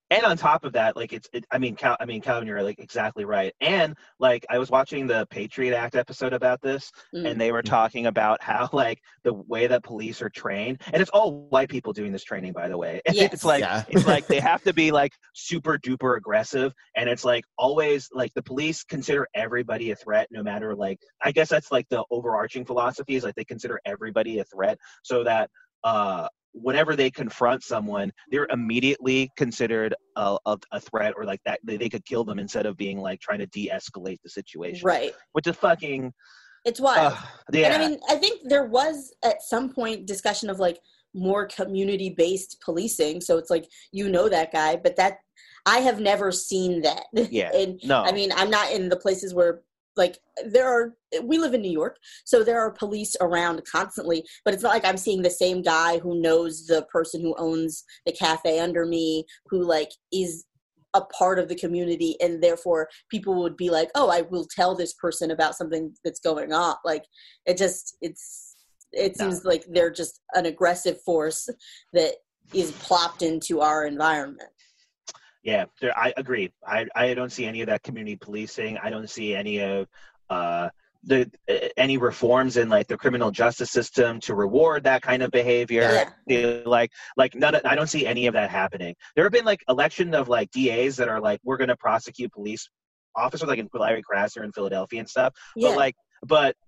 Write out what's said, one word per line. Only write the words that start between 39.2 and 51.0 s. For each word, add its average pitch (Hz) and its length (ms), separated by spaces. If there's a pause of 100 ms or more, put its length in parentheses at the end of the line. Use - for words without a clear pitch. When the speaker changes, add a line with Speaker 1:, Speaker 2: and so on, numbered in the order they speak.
Speaker 2:
at 220 180
some 254 320
point 220 340
discussion 202 440
of, 190 80
like, 175 220 (340)
more 196 320
community-based 190 1200
policing. 170 560
So 170 180
it's 165 120
like, 165 180 (240)
you 196 160
know 190 200
that 160 240
guy, 160 240
but 175 200
that, 190 220 (460)
I 220 140
have 247 220
never 196 320
seen 180 500
that. 151 300
<laughs> 226 180
Speaker 1:
Yeah. 185 240
Speaker 2:
And 185 300
Speaker 1:
No. 247 180
Speaker 2:
I 185 80
mean, 196 240
I'm 196 160
not 208 220
in 185 160
the 180 80
places 185 360
where, 175 300 (340)
like, 180 220 (280)
there 254 220
are, 233 260 (300)